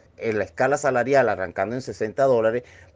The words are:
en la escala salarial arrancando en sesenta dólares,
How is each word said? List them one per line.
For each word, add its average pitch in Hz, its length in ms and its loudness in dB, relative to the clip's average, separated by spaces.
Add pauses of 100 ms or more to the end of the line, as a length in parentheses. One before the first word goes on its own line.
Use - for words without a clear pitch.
(180)
en 107 180 -2
la 101 80 0
escala 131 320 0
salarial 131 540 2
arrancando 95 440 -4
en 131 60 -6
sesenta 110 440 -4
dólares, 120 400 2 (320)